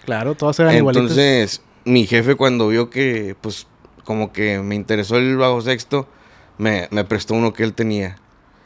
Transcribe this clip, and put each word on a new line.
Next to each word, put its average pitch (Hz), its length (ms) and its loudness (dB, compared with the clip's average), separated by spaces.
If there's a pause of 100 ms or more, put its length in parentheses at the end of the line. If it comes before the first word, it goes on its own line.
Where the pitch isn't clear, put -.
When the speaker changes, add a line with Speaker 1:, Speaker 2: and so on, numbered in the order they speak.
Speaker 1:
Claro, 123 300 -4
todas 147 260 -2
eran 160 160 4
igualitas. 131 260 4
Speaker 2:
Entonces, 123 600 2 (220)
mi 120 220 4
jefe 117 280 2
cuando 123 340 2
vio 117 220 0
que, 113 500 -4
pues, - 260 -12 (380)
como 107 280 -4
que 104 260 -2
me 101 160 -6
interesó 104 420 -2
el 131 200 2
bajo 127 260 2
sexto, 127 460 -4 (500)
me, 104 320 -2
me 104 140 -2
prestó 104 300 -4
uno 113 180 0
que 113 100 -4
él 110 120 -2
tenía. 104 420 -4 (500)